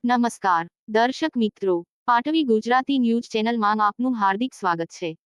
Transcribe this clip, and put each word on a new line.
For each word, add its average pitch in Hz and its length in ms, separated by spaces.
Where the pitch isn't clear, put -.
નમસ્કાર, 214 580
દર્શક 247 500
મિત્રો, 190 480
પાટવી 294 380
ગુજરાતી 254 560
ન્યૂઝ 233 320
ચેનલમાં 214 480
આપનું 233 340
હાર્દિક 208 400
સ્વાગત 170 360
છે. 160 360